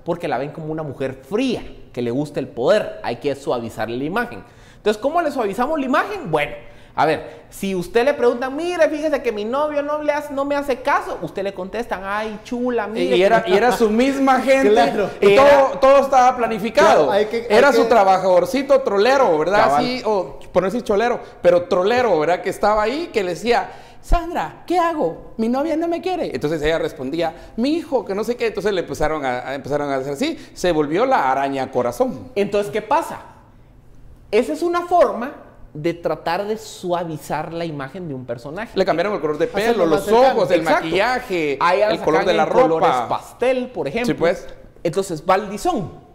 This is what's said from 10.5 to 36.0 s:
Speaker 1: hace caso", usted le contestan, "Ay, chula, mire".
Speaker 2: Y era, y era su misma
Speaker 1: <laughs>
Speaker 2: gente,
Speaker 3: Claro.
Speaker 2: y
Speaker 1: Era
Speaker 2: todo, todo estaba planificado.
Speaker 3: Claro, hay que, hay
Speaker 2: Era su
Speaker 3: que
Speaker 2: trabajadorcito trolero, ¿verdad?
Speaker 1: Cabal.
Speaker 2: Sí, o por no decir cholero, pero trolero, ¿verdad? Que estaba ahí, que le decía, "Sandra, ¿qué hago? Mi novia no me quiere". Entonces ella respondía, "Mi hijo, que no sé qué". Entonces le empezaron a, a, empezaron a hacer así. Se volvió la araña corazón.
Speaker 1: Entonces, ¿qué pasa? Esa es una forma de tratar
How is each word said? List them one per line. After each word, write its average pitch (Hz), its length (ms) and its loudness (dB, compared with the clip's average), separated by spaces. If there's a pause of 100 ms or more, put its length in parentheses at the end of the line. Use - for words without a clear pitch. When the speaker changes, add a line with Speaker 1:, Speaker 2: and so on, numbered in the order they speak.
Speaker 1:
hace 277 260 -2
caso", - 400 -2
usted - 220 -8
le 196 100 -4
contestan, 190 520 -8
"Ay, 208 380 -6
chula, 240 440 -4
mire". 247 300 0
Speaker 2:
Y 175 40 4
era, 214 240 4
y 185 80 2
era 226 180 4
su 220 200 2
misma 269 500 2
Speaker 1:
<laughs> - 0 -
Speaker 2:
gente, 269 300 4
Speaker 3:
Claro. 220 400 2 (100)
Speaker 2:
y 202 120 6
Speaker 1:
Era 269 140 8
Speaker 2:
todo, 277 320 6
todo 269 200 8
estaba 262 380 4
planificado. 226 680 2
Speaker 3:
Claro, 135 60 0
hay 208 160 2
que, 233 100 -4
hay 220 80 -6 (100)
Speaker 2:
Era 277 160 6
su 233 120 4
Speaker 3:
que 226 60 2
Speaker 2:
trabajadorcito 196 920 4
trolero, 220 560 4
¿verdad? 190 300 2
Speaker 1:
Cabal. 147 180 2
Speaker 2:
Sí, 247 220 -4
o 208 320 -2 (120)
por 175 120 2
no 190 80 0
decir 233 120 -2
cholero, 220 360 0 (240)
pero 175 220 6
trolero, 202 540 2
¿verdad? 160 220 2
Que 196 80 -4
estaba 214 320 2
ahí, 277 320 -2
que 208 100 0
le 180 120 -2
decía, 196 340 0 (320)
"Sandra, 330 640 -2
¿qué 349 140 0
hago? 311 580 -2
Mi 220 100 -2
novia 285 300 0
no 339 100 -2
me 339 140 -4
quiere". 339 320 -4
Entonces 151 300 -2
ella 160 160 2
respondía, 160 760 -6
"Mi 240 200 -2
hijo, 269 280 -6
que 190 120 -6
no 214 80 -4
sé 240 120 -4
qué". 240 120 -4
Entonces 208 260 -4
le 175 80 -2
empezaron 151 420 -4
a, 127 260 -4
a, 135 60 -6
empezaron 143 360 -4
a 139 60 -2
hacer 135 160 -6
así. 269 240 -4 (180)
Se 180 180 0
volvió 156 320 0
la 208 260 2
araña 135 400 -2
corazón. 127 640 -2
Speaker 1:
Entonces, 202 360 0
¿qué 214 100 -4
pasa? - 400 -2 (1080)
Esa 254 220 0
es 302 100 -6
una 349 240 -2
forma 285 460 2 (400)
de 151 200 -4
tratar 165 540 -4